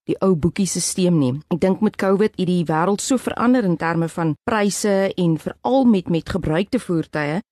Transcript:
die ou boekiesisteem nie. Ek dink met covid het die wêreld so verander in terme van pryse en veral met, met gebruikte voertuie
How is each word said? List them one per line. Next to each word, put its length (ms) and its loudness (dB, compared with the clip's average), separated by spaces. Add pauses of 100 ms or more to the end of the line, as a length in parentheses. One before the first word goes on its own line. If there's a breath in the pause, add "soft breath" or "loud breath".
die 160 -4
ou 140 2
boekiesisteem 840 0
nie. 220 0 (100)
Ek 100 -2
dink 200 0
met 160 0
covid 400 2
het 100 -2
die 180 0
wêreld 360 0
so 160 0
verander 480 0
in 120 0
terme 320 -2
van 360 -2
pryse 720 0
en 220 2
veral 460 0
met, 240 4
met 200 -2
gebruikte 500 -2
voertuie 640 -4 (120)